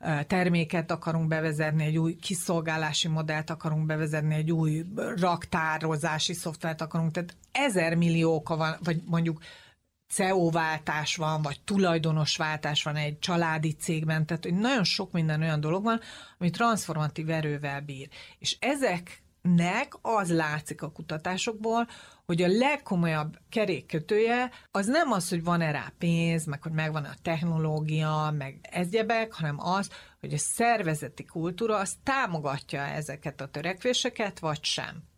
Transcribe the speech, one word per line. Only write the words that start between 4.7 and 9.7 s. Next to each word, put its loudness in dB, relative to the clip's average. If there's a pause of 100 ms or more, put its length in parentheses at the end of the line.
raktározási 0
szoftvert -6
akarunk, 0
tehát -6 (160)
ezer 2
millió 4
oka -2
van, 0
vagy 0
mondjuk 0 (680)